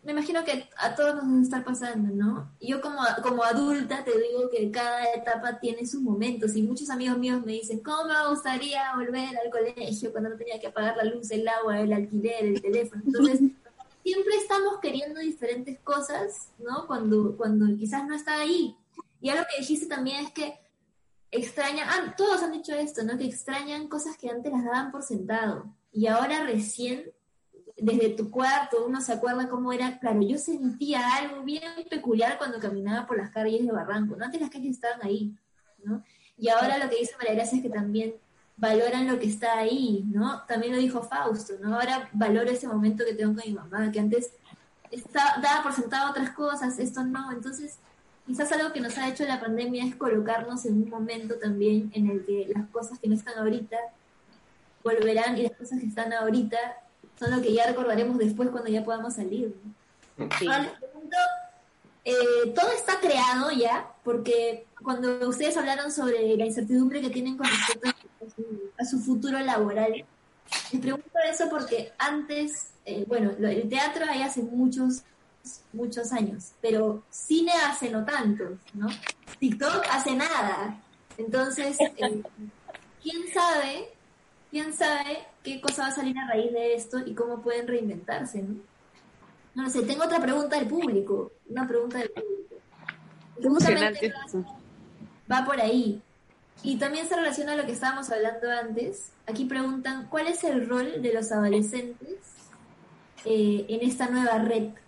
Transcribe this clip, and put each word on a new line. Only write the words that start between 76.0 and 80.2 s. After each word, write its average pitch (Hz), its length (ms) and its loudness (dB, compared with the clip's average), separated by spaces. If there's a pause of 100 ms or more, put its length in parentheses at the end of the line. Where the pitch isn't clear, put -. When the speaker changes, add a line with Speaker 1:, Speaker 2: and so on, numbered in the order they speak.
Speaker 1:
años, 214 480 -2
pero 220 480 2
cine 330 440 2
hace 285 380 2
no 220 140 0
tanto, 208 540 0 (160)
¿no? 208 140 -2 (500)
TikTok 277 520 2
hace 269 240 0
nada. 220 640 0 (380)